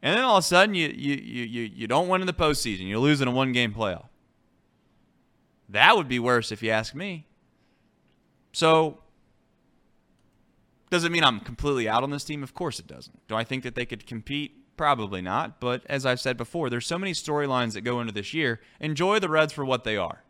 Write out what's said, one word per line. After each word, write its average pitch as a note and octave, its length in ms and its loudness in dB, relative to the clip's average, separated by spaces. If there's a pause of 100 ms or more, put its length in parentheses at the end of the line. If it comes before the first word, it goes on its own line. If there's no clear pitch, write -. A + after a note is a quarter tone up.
And D#3 140 2
then B3 80 2
all A#3 120 6
of F3+ 80 6
a - 20 -2
sudden, G3 280 6
you, E3 140 2
you, C#3 260 -2
you, A#2+ 300 -8
you, A#2 180 -6 (120)
you A2+ 120 -8
don't C#3+ 200 2
win F#3 140 2
in F#3 60 -2
the F3+ 60 -2
postseason. C3+ 480 0
You G2 200 -2
lose C#3+ 200 4
in C3 80 2
a - 20 0
one-game B2 420 0
playoff. G2 360 -4 (1600)
That C3 260 6
would E3+ 100 0
be B2+ 120 -2
worse A#2+ 340 2
if G#2+ 100 -10
you A2 80 -2
ask A2 240 -2
me. E3+ 320 -10 (1300)
So, D#3+ 460 4 (1900)
does F3 140 2
it E3+ 60 0
mean E3+ 140 2
I'm A#2+ 160 4
completely B2+ 480 -2
out A2+ 140 2
on C#3 80 -2
this C#3+ 140 -6
team? D3 180 -10
Of B2+ 120 -14
course D#3+ 240 -6
it E2 80 -16
doesn't. - 400 -20
Do A2 80 -8
I A2+ 80 0
think B2+ 220 -4
that A#2+ 100 -8
they B2 120 -4
could A2 200 -12
compete? C#3 680 -10
Probably A#2+ 460 0
not. G2+ 380 -4
But B2 260 -2
as C3+ 180 -4
I've B2+ 160 2
said B2+ 160 -2
before, C3 320 -6
there's A#2+ 180 -4
so E3 120 -4
many F#3+ 140 -4
storylines C#3 600 -2
that G2+ 80 -8
go A#2+ 200 -2
into A2+ 120 -6
this G2+ 220 -8
year. C3+ 260 0 (180)
Enjoy D#3+ 400 2
the F#3+ 120 -2
Reds D#3 220 2
for C#3+ 120 -6
what B2+ 180 0
they G#2+ 140 -2
are. F2 340 -4